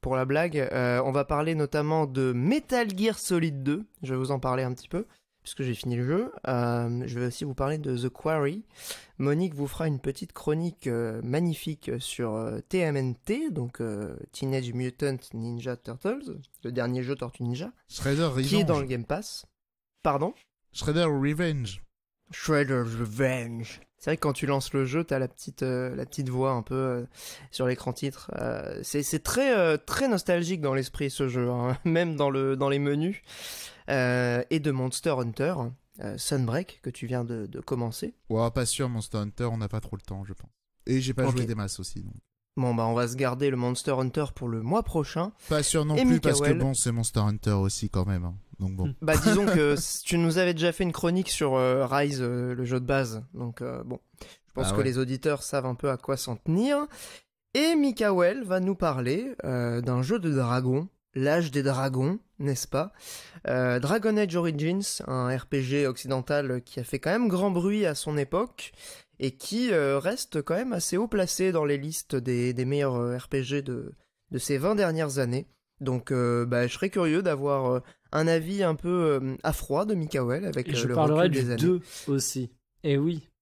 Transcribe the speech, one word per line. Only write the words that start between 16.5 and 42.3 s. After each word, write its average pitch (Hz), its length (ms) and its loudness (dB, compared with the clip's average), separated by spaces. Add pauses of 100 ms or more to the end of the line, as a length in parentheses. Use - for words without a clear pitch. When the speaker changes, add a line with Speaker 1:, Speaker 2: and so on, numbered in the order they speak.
Speaker 1:
le 120 80 -6
dernier 123 320 -2
jeu 135 120 -4
Tortue 123 280 -8
Ninja, 131 300 -4 (160)
Speaker 2:
Shredder 147 400 0 (120)
Speaker 1:
qui 143 140 2
est 208 80 6
dans 165 120 4
Speaker 2:
Revenge. 143 80 2
Speaker 1:
le 135 40 -4
Game 123 180 -4
Pass. - 400 -6 (560)
Pardon ? 143 320 2 (380)
Speaker 2:
Shredder 156 320 0
Revenge. 147 800 0 (480)
Speaker 1:
Shredder 135 520 4 (160)
Revenge. 117 840 -2 (180)
C'est - 120 -2
vrai 160 60 2
que - 40 -6
quand 147 120 2
tu 147 120 -4
lances 135 280 0
le 135 120 2
jeu, 147 180 0
t'as 139 160 0
la 127 80 0
petite, - 360 -8
euh, 127 320 -2
la 131 100 -6
petite 131 240 -6
voix 131 220 2
un 120 120 -2
peu, 131 120 -6
euh, 127 300 -2 (460)
sur 131 160 0
l'écran 127 260 -2
titre. - 440 -6
Euh, - 440 -4
c'est, 147 220 -2
c'est 151 200 -2
très, 262 320 2
euh, 165 220 6
très - 300 0
nostalgique 175 540 2
dans 139 120 0
l'esprit 135 360 -2
ce 135 180 -2
jeu, 123 240 0
hein, 123 300 0
<laughs> - 40 -4
même 170 300 2
dans 143 140 2
le, 135 260 2
dans 139 140 0
les 139 100 2
menus. 147 420 0 (680)
Euh, 123 600 2
et 160 120 2
de 147 100 0
Monster 131 400 -2
Hunter, 135 440 0 (440)
euh, - 180 -8
Sunbreak, 135 640 0
que - 80 -6
tu - 160 -10
viens 120 200 -2
de, 113 220 -6
de - 120 -10
commencer. 120 540 -4 (160)
Speaker 2:
Ouais, 113 220 2
pas 123 140 0
sûr, 135 220 -2
Monster 117 300 -4
Hunter, 104 340 -2
on 117 60 -4
n'a 107 100 -4
pas 110 140 -4
trop - 160 -8
le 95 40 -10
temps, 95 220 -10
je 95 80 -12
pense. - 180 -14 (360)
Et 131 160 2
j'ai 127 120 -2
pas 127 140 2
Speaker 1:
Ok. 120 80 2
Speaker 2:
joué 123 100 0
des 113 100 -2
masses 101 260 -6
aussi, - 200 -8
donc. 95 120 -12 (420)